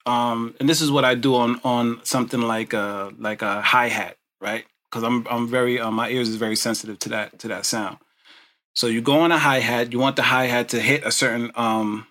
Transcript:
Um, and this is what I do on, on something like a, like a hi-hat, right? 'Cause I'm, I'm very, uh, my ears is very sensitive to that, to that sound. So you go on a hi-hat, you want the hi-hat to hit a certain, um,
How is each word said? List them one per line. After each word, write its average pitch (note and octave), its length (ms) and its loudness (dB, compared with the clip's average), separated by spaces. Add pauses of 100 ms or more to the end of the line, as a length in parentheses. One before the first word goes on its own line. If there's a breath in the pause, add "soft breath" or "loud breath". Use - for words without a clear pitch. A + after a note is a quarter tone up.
Um, A#2+ 540 -2
and C#3 80 2
this D#3+ 140 4
is D3+ 100 2
what C#3 140 4
I B2+ 100 4
do B2+ 200 2
on, A#2+ 280 2
on A#2+ 400 0
something B2 380 -2
like A2 320 -2
a, G2+ 440 -4
like G#2+ 240 -6
a G#2 200 -2
hi-hat, A2 560 0 (240)
right? A2 240 -6 (260)
'Cause A2+ 120 -6
I'm, A#2 260 0
I'm A#2+ 180 -2
very, B2 320 2
uh, A2+ 100 -4
my A2 200 -2
ears B2 200 0
is A2 60 -4
very A2 200 -2
sensitive A2 440 -4
to - 100 -8
that, G#2+ 300 -6
to A2+ 80 -10
that G2+ 180 -6
sound. G#2 320 -4 (760 soft breath)
So B2 120 0
you A#2 140 0
go C#3 200 4
on E3+ 100 4
a D#3+ 80 4
hi-hat, B2 520 2
you B2 80 -2
want C3 180 2
the - 60 2
hi-hat B2 460 2
to A#2 100 -2
hit C3 260 2
a A2+ 60 -2
certain, A#2+ 440 0
um, A2 560 -2